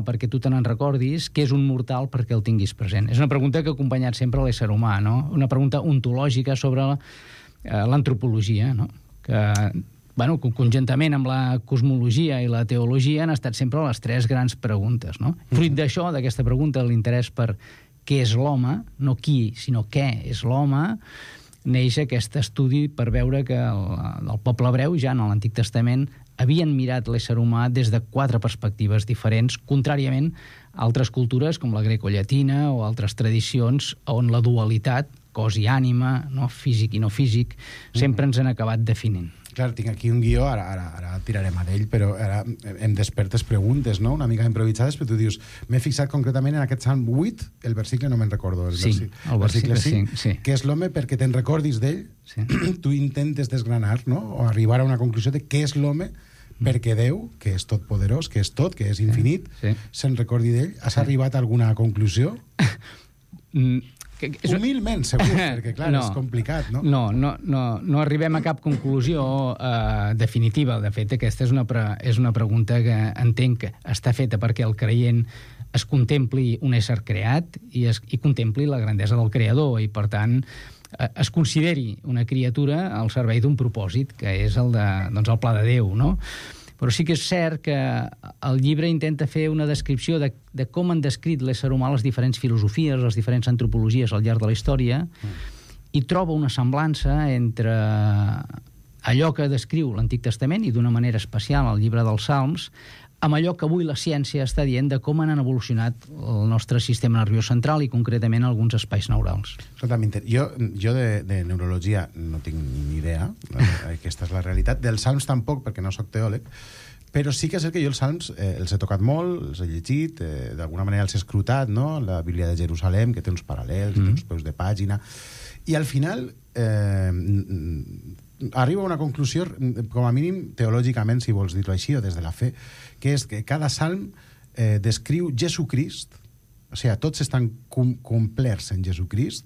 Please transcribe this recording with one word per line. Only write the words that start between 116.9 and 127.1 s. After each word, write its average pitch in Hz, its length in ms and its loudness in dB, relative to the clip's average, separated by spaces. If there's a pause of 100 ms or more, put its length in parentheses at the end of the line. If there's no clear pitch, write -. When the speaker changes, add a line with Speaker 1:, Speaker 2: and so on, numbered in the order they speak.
Speaker 2:
però 143 220 0
sí 160 160 -2
que 190 80 -2
és 160 80 0
cert 165 80 -4
que 175 80 -2
jo 143 80 0
els 135 80 -4
salms, 147 400 -2
eh, 95 220 -2
els 87 120 -4
he 101 60 0
tocat 95 240 -2
molt, 170 480 0
els 73 120 -8
he 90 60 -4
llegit, 131 540 -4
eh, 69 340 -6
d'alguna 82 300 -6
manera 101 180 0
els 98 120 -2
he - 20 2
escrutat, 117 520 0
no? 143 300 -2
La 92 220 -2
Bíblia 85 260 -2
de 85 80 0
Jerusalem, 92 580 0
que 117 100 -4
té 92 80 -2
uns 87 140 -4
paral·lels, 73 520 -4
Speaker 1:
Mm. 101 80 4
Speaker 2:
té 95 60 4
uns 131 120 0
peus 82 200 -6
de 76 100 -6
pàgina. 98 460 -2 (640)
I 160 100 0
al 151 100 0
final, 135 500 -4 (180)
eh, 104 580 0